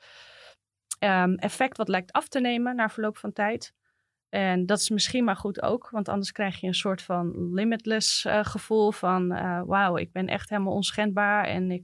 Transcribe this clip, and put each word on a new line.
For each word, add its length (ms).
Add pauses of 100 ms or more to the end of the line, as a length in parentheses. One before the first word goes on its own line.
(1000)
ehm, 360
effect 420
wat 120
lijkt 240
af 160
te 120
nemen 360
na 120
verloop 280
van 160
tijd. 400 (560)
En 380
dat 120
is 120
misschien 340
maar 120
goed 260
ook, 280
want 180
anders 240
krijg 280
je 60
een 80
soort 280
van 500
limitless, 720
eh, 200
gevoel 480
van, 400
eh, 340
"Wauw, 300
ik 160
ben 140
echt 240
helemaal 220
onschendbaar 760
en 240
ik, 140